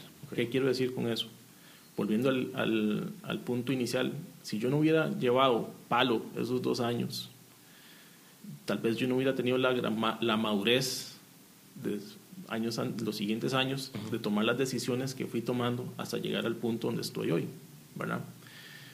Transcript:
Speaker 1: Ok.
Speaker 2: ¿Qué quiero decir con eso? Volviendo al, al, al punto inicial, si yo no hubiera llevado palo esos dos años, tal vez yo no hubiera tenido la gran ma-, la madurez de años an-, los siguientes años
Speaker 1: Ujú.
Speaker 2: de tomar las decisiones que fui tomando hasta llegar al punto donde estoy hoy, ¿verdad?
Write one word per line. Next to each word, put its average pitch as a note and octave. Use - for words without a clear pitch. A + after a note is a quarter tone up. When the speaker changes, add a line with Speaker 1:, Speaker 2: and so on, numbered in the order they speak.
Speaker 1:
Ok. -
Speaker 2:
¿Qué A#2+
quiero C3
decir B2+
con A#2+
eso? A2+
Volviendo G#2+
al, C3
al, A2
al G#2+
punto B2
inicial, C3
si -
yo A#2+
no D3
hubiera D#3
llevado B2
palo A#2+
esos A#2+
dos B2
años, A#2+
tal G#2+
vez A2+
yo B2+
no B2+
hubiera C3
tenido B2+
la B2+
gran A2+
ma-, A2+
la A2+
madurez A2
de -
años A2+
an-, B2+
los G#2+
siguientes A2
años C3+
Speaker 1:
Ujú. G#2+
Speaker 2:
de A2
tomar G#2+
las A#2+
decisiones C3
que C3
fui A#2+
tomando B2
hasta A2+
llegar G#2+
al A#2
punto A2+
donde A2+
estoy -
hoy, -
¿verdad? A#2